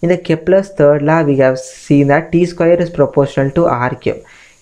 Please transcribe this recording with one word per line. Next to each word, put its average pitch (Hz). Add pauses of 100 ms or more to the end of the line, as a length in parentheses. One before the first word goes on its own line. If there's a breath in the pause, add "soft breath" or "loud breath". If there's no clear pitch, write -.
in 170
the 175
Kepler's 185
third 147
law 160
we 143
have 131
seen 143
that 160
T 175
square 170
is 170
proportional 139
to 170
R 123
cube. - (380 loud breath)